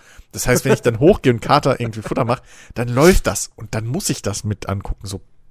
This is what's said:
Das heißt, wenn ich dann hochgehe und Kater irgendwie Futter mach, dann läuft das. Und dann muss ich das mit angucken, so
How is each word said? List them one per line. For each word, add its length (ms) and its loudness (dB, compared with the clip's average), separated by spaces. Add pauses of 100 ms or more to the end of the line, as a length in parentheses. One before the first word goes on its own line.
(320)
Das 160 -6
heißt, 160 2
wenn 100 2
ich 100 0
dann 160 0
hochgehe 340 4
und 80 -6
Kater 400 2
irgendwie 200 -8
Futter 220 -4
mach, 180 -2 (340)
dann 120 -6
läuft 400 6
das. 300 -4
Und 180 -10
dann 120 -6
muss 220 -4
ich 120 -6
das 240 -6
mit 240 -6
angucken, 360 -6
so 140 -10 (320)